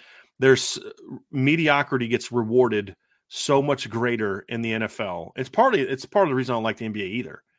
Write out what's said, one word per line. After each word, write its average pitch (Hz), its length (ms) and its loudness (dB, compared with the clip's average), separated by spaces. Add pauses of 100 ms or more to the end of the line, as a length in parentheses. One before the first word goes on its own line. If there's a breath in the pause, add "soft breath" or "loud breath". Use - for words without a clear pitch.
(380 loud breath)
there's, 131 400 4 (520)
mediocrity 143 800 2
gets 117 240 -2
rewarded 110 600 2 (340)
so 139 340 2
much 139 280 -2
greater 113 580 -2
in 117 140 -4
the 113 100 -2
N 113 100 -2
F - 180 -6
L. 87 360 -6
It's 127 120 -6
partly, 226 320 2
it's 131 240 -4
part 196 220 2
of 147 40 0
the 127 40 0
reason 127 180 -2
I 120 40 0
don't 110 60 -2
like 110 140 -2
the 117 80 -10
N 110 80 -6
B 104 100 -6
A 95 40 -6
either. 101 360 -10 (160)